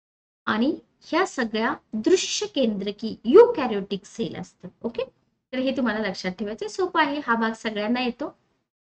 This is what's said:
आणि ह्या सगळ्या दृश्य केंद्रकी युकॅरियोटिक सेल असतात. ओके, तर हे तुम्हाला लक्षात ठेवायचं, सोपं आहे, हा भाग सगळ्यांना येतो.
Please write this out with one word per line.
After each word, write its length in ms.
आणि 280
ह्या 240
सगळ्या 480
दृश्य 540
केंद्रकी 680
युकॅरियोटिक 800
सेल 300
असतात. 340
ओके, 200
तर 40
हे 200
तुम्हाला 220
लक्षात 320
ठेवायचं, 360
सोपं 340
आहे, 240
हा 100
भाग 180
सगळ्यांना 480
येतो. 340